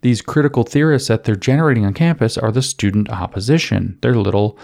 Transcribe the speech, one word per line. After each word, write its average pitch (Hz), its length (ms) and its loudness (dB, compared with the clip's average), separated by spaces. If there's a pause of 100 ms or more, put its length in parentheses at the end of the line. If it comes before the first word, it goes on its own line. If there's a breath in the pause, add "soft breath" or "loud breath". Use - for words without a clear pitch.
these 123 200 0
critical 143 420 0
theorists 143 440 0
that 110 160 0
they're 107 120 0
generating 131 500 2
on 98 80 0
campus 160 440 0
are 110 140 -2
the 123 100 0
student 104 480 0
opposition. 98 920 -2
They're 120 140 2
little 101 480 0